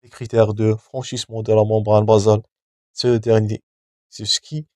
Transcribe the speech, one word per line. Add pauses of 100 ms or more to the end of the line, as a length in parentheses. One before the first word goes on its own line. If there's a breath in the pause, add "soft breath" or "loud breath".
les
critères
de
franchissement
de
la
membrane
basale. (500)
Ce
dernier, (440)
c'est
ce
qui